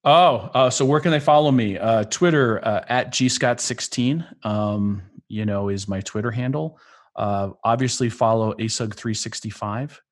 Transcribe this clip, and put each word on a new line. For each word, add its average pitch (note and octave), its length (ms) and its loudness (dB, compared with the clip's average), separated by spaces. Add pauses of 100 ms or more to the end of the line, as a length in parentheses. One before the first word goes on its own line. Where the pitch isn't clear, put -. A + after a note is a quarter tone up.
Oh, D3+ 500 4
uh, B2+ 160 4
so C3+ 140 0
where C#3+ 140 4
can D#3+ 140 2
they D3 80 2
follow D3+ 320 6
me? G#2+ 260 2
Uh, A2 240 2
Twitter, C3 640 2
uh, G#2 220 -2
at B2+ 240 -2
G B2+ 160 0
Scott A#2+ 320 0
sixteen, B2+ 680 -4 (160)
um, G#2 600 -2 (260)
you G#2+ 180 -4
know, G2+ 220 -2
is G2 180 -4
my G2 140 -4
Twitter G#2+ 320 -4
handle. C3+ 480 -4 (340)
Uh, G2+ 360 -4 (120)
obviously A#2+ 480 0
follow A2+ 440 0
asug A2 400 -6
three A2+ 200 -6
sixty-five A2 960 -8